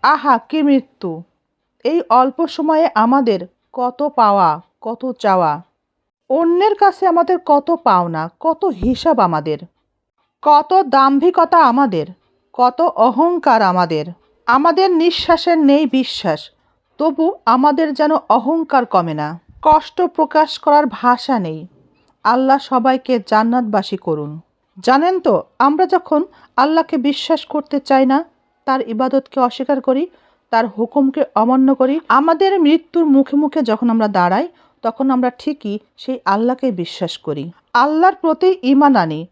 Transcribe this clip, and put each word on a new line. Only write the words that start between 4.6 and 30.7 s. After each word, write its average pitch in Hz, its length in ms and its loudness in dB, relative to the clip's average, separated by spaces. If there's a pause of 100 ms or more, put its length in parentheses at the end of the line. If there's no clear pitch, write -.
কত 233 380 -8
চাওয়া, 175 420 0 (680)
অন্যের 349 460 0
কাছে 392 320 0
আমাদের 349 380 0
কত 285 260 0
পাওনা, 175 580 -2 (100)
কত 320 260 -2
হিসাব 240 540 -2
আমাদের, 156 380 -2 (840)
কত 294 320 2
দাম্ভিকতা 311 840 2
আমাদের, 240 500 2 (460)
কত 247 280 0
অহংকার 269 800 2
আমাদের। 175 440 0 (400)
আমাদের 330 460 2
নিঃশ্বাসের 339 680 0
নেই 294 280 4
বিশ্বাস, 226 680 -4 (460)
তবু 320 360 -2 (120)
আমাদের 285 480 2
যেন 302 180 0 (180)
অহংকার 262 560 0
কমে 170 280 -2
না। 151 260 -8 (220)
কষ্ট 311 400 0
প্রকাশ 311 580 0
করার 294 260 4
ভাষা 247 540 -2
নেই। 160 280 -8 (560)
আল্লাহ 262 340 2
সবাইকে 254 680 -2
জান্নাতবাসী 220 720 -2
করুন। 151 420 -8 (380)
জানেন 285 420 0
তো, 262 140 0 (260)
আমরা 302 260 2
যখন 349 360 -2 (360)
আল্লাহকে 311 400 0
বিশ্বাস 285 480 -2
করতে 294 340 -6
চাই 269 260 2
না, 269 120 0 (500)
তার 262 200 -2
ইবাদতকে 254 520 -4
অস্বীকার 262 420 -2
করি, 262 220 -2 (480)
তার 226 160 2
হুকুমকে 269 540 -2 (140)